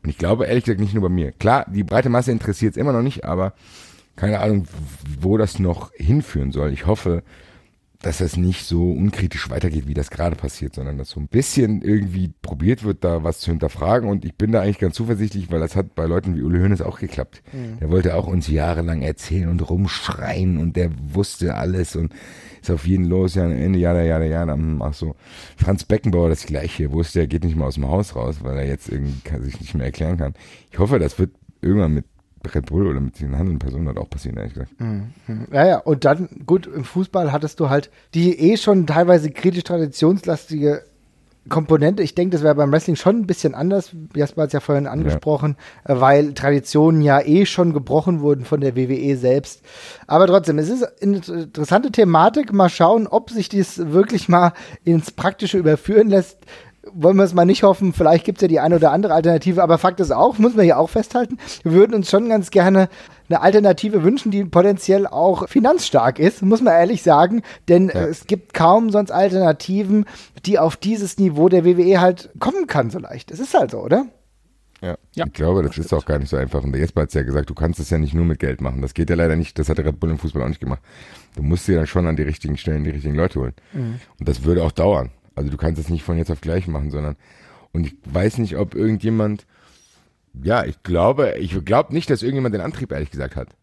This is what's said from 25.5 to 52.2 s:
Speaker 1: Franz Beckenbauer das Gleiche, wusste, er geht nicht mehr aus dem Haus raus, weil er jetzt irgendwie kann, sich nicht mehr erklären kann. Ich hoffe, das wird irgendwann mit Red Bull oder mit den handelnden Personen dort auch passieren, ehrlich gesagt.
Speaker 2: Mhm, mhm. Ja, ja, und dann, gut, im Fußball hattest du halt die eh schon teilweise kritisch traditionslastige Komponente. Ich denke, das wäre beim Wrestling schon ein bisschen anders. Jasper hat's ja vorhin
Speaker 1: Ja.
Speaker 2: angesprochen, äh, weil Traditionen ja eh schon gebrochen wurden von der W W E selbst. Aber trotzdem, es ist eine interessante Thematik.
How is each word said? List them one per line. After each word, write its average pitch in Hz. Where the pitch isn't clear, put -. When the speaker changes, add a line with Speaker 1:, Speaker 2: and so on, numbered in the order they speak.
Speaker 1:
Franz -
Beckenbauer 87
das 78
Gleiche, 76
wusste, 82
er 78
geht 82
nicht 80
mehr 73
aus 69
dem 69
Haus 98
raus, 69
weil 65
er 69
jetzt 69
irgendwie 69
kann, 65
sich 67
nicht -
mehr 65
erklären 82
kann. 71
Ich -
hoffe, 113
das 76
wird 92
irgendwann 87
mit 71
Red 69
Bull 92
oder 67
mit 67
den 71
handelnden 80
Personen 67
dort 67
auch -
passieren, -
ehrlich 55
gesagt. -
Speaker 2:
Mhm, 110
mhm. 113
Ja, 143
ja, 180
und 147
dann, 160
gut, 180
im 143
Fußball 180
hattest 147
du 151
halt 143
die 170
eh 185
schon 190
teilweise 160
kritisch 180
traditionslastige 156
Komponente. 160
Ich 151
denke, 180
das 151
wäre 151
beim 143
Wrestling 160
schon 208
ein 214
bisschen 165
anders. 180
Jasper 143
hat's 143
ja 143
vorhin 143
Speaker 1:
Ja. 135
Speaker 2:
angesprochen, 151
äh, 139
weil 143
Traditionen 151
ja 143
eh 175
schon 170
gebrochen 151
wurden 143
von 147
der 135
W 127
W 135
E 139
selbst. 127
Aber 170
trotzdem, 170
es 151
ist 247
eine 202
interessante 170
Thematik. 208